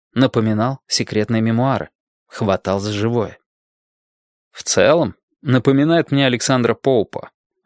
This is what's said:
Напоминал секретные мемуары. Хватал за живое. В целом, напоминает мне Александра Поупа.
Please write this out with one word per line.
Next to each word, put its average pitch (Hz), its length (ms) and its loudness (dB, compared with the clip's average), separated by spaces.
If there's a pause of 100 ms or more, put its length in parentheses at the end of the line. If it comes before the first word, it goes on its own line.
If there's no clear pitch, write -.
(160)
Напоминал 113 720 0
секретные 113 540 -2
мемуары. 113 480 0 (380)
Хватал 98 520 -2
за 104 140 -6
живое. 110 440 -4 (1120)
В - 120 -18
целом, 113 520 2 (260)
напоминает 143 680 2
мне 139 160 2
Александра 123 480 0
Поупа. - 580 -2 (340)